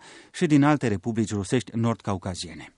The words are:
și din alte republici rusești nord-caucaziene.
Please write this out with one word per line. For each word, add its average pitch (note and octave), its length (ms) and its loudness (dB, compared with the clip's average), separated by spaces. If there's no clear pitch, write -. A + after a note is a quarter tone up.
și - 120 -2
din D3 180 6
alte C#3+ 240 4
republici G#2+ 440 -2
rusești G#2+ 420 -2
nord-caucaziene. G2 1040 -4